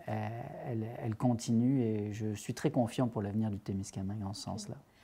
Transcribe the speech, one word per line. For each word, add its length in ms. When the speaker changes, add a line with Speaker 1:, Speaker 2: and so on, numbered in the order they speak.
Speaker 1:
elle, 260
elle, 220
elle 140
continue 680
et 320
je 200
suis 200
très 180
confiant 360
pour 140
l'avenir 300
du 80
Témiscamingue 640
en 80
ce 160
Speaker 2:
Ok. 100
Speaker 1:
sens-là. 160